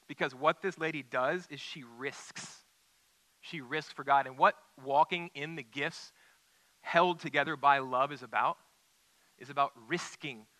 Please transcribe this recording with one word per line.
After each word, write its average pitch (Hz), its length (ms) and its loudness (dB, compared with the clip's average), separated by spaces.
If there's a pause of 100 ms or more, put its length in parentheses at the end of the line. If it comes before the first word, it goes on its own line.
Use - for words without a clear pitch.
because 143 280 -2
what 151 280 2
this 190 160 -4
lady 156 240 -4
does 135 480 0
is 143 100 -12
she - 240 -12 (140)
risks. - 640 -12 (800)
She - 180 -10
risks 143 320 -6
for 143 100 -10
God. 139 240 6
And 131 120 -12
what 185 160 6 (280)
walking 165 520 2
in 156 220 -8
the 147 60 -8
gifts 143 480 -8 (720)
held 170 400 2
together 147 340 0
by 139 260 4
love 131 320 0
is 131 100 -12
about, 120 340 0 (800)
is 127 140 -16
about 139 220 0 (160)
risking 135 580 -8 (140)